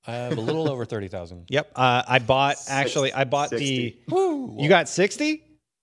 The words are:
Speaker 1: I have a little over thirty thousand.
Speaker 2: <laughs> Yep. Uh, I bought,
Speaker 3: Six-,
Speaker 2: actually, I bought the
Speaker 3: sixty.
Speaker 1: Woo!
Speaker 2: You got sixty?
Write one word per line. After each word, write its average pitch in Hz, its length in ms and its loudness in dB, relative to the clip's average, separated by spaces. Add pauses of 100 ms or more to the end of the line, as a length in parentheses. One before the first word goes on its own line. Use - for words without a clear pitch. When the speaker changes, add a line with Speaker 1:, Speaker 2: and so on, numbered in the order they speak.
Speaker 1:
I 117 60 -8
have 123 260 -4
a - 20 -4
little 151 300 -2
over 123 140 -4
thirty 104 240 -6
thousand. 87 380 -12
Speaker 2:
<laughs> - 40 -12
Yep. 147 240 -2
Uh, 123 320 4
I 127 140 4
bought, 135 360 2
Speaker 3:
Six-, - 140 -12
Speaker 2:
actually, 135 420 0
I 135 120 0
bought 143 260 0
the 117 80 -4
Speaker 3:
sixty. 127 500 -4
Speaker 1:
Woo! 302 500 -2
Speaker 2:
You 143 100 0
got 170 200 6
sixty? 302 540 0 (400)